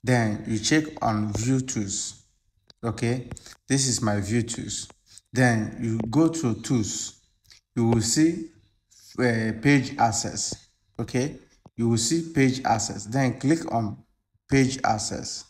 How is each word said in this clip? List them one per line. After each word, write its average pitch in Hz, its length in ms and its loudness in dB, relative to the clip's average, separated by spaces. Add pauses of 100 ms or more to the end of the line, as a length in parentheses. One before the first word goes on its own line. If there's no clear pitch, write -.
Then 113 420 2
you 113 120 -2
check 151 260 2 (160)
on 107 320 0
view 123 280 0
tools. - 640 -6 (600)
Okay, 120 460 -2 (360)
this 135 220 2
is 113 140 0
my 104 180 0
view 110 220 0
tools. - 460 -8 (440)
Then 117 480 2
you 113 180 -2 (120)
go 156 180 4
to 135 320 -2
tools. - 600 -2 (540)
You 113 140 2
will 117 140 4
see, 160 480 2 (680)
uh, 113 340 2 (100)
page 143 340 4
access. - 720 -2 (300)
Okay, 123 400 -4 (380)
you 117 120 0
will 117 100 4
see 165 340 0
page 131 320 2
access. 110 420 -2
Then 123 340 0
click 165 320 0
on 107 240 -2 (520)
page 135 360 2
access. - 640 -4